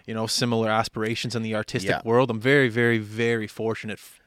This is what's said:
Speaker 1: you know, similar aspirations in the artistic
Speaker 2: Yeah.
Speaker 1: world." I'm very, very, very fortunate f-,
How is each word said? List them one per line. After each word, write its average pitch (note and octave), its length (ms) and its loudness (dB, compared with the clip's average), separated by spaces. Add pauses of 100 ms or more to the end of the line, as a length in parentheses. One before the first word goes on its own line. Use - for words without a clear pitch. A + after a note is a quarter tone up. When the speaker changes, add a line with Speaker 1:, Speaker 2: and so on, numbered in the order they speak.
Speaker 1:
you A#2 80 -10
know, A2 140 -4
similar A2+ 420 0
aspirations A2 680 -2
in A#2 60 -2
the A2 140 -4
artistic G#2+ 340 -4
Speaker 2:
Yeah. F2+ 160 0
Speaker 1:
world." A#2+ 240 4
I'm A2 100 -2
very, C3 300 4
very, A#2 300 2
very A2 480 -2
fortunate A2 500 -6
f-, - 280 -20